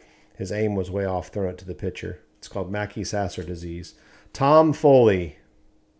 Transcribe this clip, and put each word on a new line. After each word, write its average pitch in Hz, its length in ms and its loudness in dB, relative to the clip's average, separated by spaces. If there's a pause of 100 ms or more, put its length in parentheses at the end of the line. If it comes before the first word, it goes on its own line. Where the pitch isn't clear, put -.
(360)
His 101 160 -8
aim 104 240 0
was 92 120 -2
way 98 160 -4
off, 92 240 -4
throwing 98 220 -4
it - 80 -12
to - 60 -18
the 92 100 -10
pitcher. 90 460 -8 (180)
It's - 80 -18
called 95 240 -8
Mackey 104 320 -6
Sasser 95 400 -4
disease. 87 520 -10 (380)
Tom 151 400 6
Foley. 110 680 4 (600)